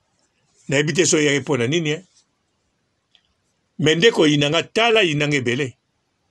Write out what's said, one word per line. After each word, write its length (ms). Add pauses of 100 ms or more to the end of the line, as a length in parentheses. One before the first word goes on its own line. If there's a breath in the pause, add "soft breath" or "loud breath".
(680)
Nayebi 260
te 120
so 120
eyaki 220
mpo 180
na 100
nini, 220
eh? 140 (1800)
Me 160
ndeko 320
yina 220
nga, 140
tala 380
yina 260
nga 100
ebele. 400 (540)